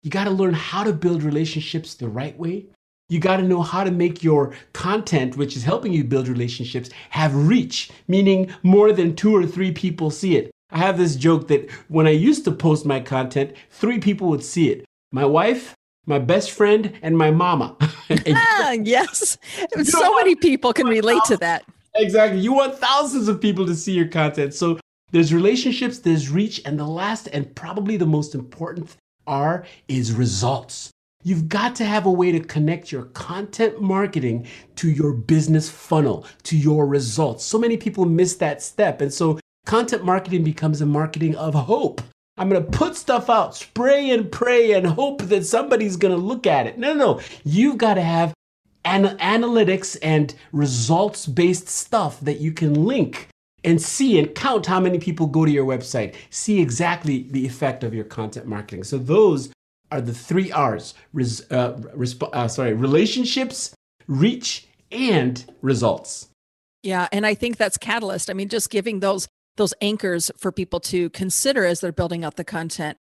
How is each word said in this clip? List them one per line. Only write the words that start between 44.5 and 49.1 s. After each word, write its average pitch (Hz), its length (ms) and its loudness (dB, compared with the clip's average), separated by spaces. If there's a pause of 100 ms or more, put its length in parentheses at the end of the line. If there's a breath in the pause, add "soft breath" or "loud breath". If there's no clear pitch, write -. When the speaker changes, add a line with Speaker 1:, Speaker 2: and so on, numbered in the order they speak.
Speaker 1:
and 185 160 4
hope 277 360 -2
that 185 220 0
somebody's 226 500 0
gonna 185 220 2
look 214 300 -2
at 139 180 2
it. 110 140 -10
No, 285 140 -2
no, 269 200 2
no. - 80 -4 (220 loud breath)
You've 220 340 2
gotta 208 240 2
have 165 320 0 (500)
an-, 196 360 2